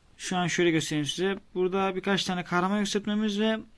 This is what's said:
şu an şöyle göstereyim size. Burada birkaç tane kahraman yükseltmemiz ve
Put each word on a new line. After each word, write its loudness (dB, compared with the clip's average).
şu -4
an 2
şöyle 2
göstereyim 0
size. -2
Burada 0
birkaç 0
tane -2
kahraman 0
yükseltmemiz 0
ve 2